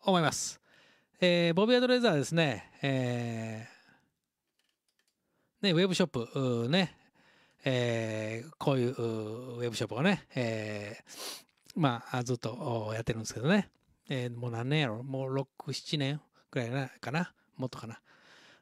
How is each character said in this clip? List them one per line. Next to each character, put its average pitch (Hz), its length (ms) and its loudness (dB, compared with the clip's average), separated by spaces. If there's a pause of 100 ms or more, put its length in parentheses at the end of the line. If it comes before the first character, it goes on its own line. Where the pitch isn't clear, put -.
思 185 140 6
い 170 40 6
ま 147 80 4
す。 - 300 -6 (600)
え 175 320 6
ー、 - 20 2
ボ 190 120 6
ビ 247 80 6
ー 247 40 6
ア - 20 4
ド 254 60 4
レ 247 140 4
ザ 233 100 6
ー 165 60 4
で 139 80 2
す 156 100 -4
ね、 147 360 2 (120)
え 120 840 -2 (2000)
ー、 - 60 -4
ね、 185 40 4
ウ 156 40 4
ェ 185 120 6
ブ 185 60 0
シ 190 80 2
ョ 175 40 6
ッ - 40 -14
プ、 117 240 -4
う 123 320 0
ー - 20 -2
ね、 175 260 2 (680)
え 113 800 0
ー、 165 140 -16
こ - 140 2
う 131 60 2
い 120 100 2
う、 - 20 2
う - 20 -8
ー、 117 640 -6
ウ 120 40 -8
ェ 120 100 -2
ブ 110 60 -8
シ 120 80 -2
ョ - 20 -2
ッ - 20 -12
プ 107 60 -8
を 117 80 -2
ね、 180 320 2
え 107 640 -4
ー、 - 420 -14 (340)
ま 127 340 2
あ、 127 120 0
ず 123 120 -2
っ - 20 -2
と、 117 520 -4
お、 107 40 -4
や 110 80 -4
っ 113 40 -8
て 120 100 -2
る 110 60 -4
ん - 20 -6
で 110 40 -6
す - 60 -8
け 110 80 -8
ど 127 80 0
ね。 196 220 2 (400)
え 127 160 -2
ー、 120 100 -6
も 120 120 -6
う - 20 -4
何 117 180 -4
年 151 120 2
や 143 80 2
ろ？ 113 140 -4
も 135 260 -6
う 131 60 -2
六、 135 380 -4
七 - 240 -6
年 143 240 -2 (300)
ぐ 139 100 -2
ら 117 60 -2
い 113 40 -6
な、 131 180 -4 (120)
か 117 100 -6
な？ 170 220 -2 (240)
も 127 120 -6
っ - 20 -6
と - 80 -14
か - 80 -12
な。 113 140 -14 (600)